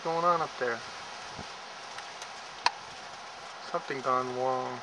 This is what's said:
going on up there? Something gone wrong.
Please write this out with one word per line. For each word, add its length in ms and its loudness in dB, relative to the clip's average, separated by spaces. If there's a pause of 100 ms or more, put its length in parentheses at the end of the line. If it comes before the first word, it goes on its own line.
going 200 4
on 160 10
up 100 2 (100)
there? 180 4 (3000)
Something 300 0
gone 340 4
wrong. 460 2